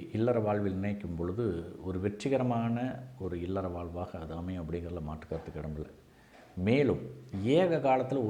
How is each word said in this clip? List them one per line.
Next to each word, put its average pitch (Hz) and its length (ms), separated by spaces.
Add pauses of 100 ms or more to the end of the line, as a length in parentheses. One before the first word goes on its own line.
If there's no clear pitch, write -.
(180)
இல்லற 117 280
வாழ்வில் 101 340
நினைக்கும் 98 400
பொழுது 90 260 (420)
ஒரு 92 180
வெற்றிகரமான 120 800 (400)
ஒரு 87 100 (120)
இல்லற 95 280
வாழ்வாக 85 480
அது 80 160
அமையும் 90 240
அப்படிங்கிறதுல 82 460
மாற்று 78 220
கருத்துக்கு 78 320
இடமில்லை. 76 280 (760)
மேலும் 123 360 (560)
ஏக 170 260
காலத்துல 131 440